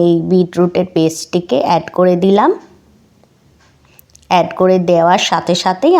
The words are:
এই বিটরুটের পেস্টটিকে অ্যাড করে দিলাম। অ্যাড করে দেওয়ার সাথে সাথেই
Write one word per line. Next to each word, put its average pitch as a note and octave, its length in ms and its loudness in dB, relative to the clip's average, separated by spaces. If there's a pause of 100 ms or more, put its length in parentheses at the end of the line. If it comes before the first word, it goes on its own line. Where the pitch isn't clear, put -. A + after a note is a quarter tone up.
এই F3 60 2 (180)
বিটরুটের F3+ 640 0
পেস্টটিকে E3+ 640 -4 (100)
অ্যাড E3 180 0 (120)
করে F3+ 260 2
দিলাম। G#3 280 2 (1800)
অ্যাড E3+ 180 2 (100)
করে F#3 180 2 (120)
দেওয়ার F3 400 2
সাথে E3+ 240 -2 (100)
সাথেই G3+ 360 0